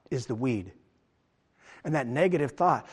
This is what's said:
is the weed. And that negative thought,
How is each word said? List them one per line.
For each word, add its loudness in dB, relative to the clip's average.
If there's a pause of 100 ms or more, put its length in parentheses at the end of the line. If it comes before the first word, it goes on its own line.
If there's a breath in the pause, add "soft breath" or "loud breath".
is -6
the -4
weed. -2 (1120 loud breath)
And -2
that 0
negative 2
thought, 2